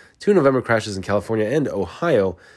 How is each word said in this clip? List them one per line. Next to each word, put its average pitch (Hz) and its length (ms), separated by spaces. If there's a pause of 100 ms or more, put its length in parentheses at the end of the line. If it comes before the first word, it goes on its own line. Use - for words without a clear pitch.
(180)
two - 160
November 135 280
crashes 110 340
in 95 80
California 107 420
and 135 220
Ohio 98 720 (200)